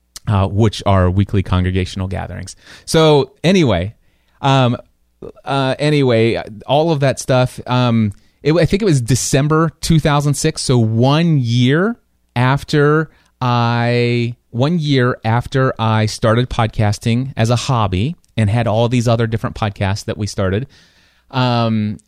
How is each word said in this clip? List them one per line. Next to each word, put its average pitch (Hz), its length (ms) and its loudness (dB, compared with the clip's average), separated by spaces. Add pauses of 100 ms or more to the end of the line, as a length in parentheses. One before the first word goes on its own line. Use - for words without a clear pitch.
(260)
uh, 98 220 0
which 101 400 0
are 92 240 4
weekly 98 320 0
congregational 92 640 -2
gatherings. 90 480 -12 (300)
So 156 580 2
anyway, 123 500 2 (480)
um, 131 360 2 (680)
uh, 135 320 -2
anyway, 120 640 2 (240)
all 156 260 0
of 139 100 -2
that 131 180 0
stuff. 127 480 0
Um, 117 460 0 (280)
it, 156 140 0
I 165 100 4
think 196 160 0
it 233 40 0
was 147 140 2
December 147 680 0 (120)
two 160 180 2
thousand 147 340 0
six. - 300 -4
So 123 160 2
one 135 580 2
year 131 600 0 (360)
after 143 760 0 (280)
I, 120 960 0 (140)
one 147 300 0
year 131 440 0
after 123 540 0
I 110 300 0
started 117 420 0
podcasting 117 880 -2
as 113 140 2
a 123 40 2
hobby 113 600 -2 (200)
and 107 140 0
had 117 160 0
all 113 240 0
these 120 180 0
other 117 200 2
different 113 280 -6
podcasts 101 500 -4
that - 120 -6
we 107 80 -6
started. 98 400 -2 (640)
Um, 117 680 0 (100)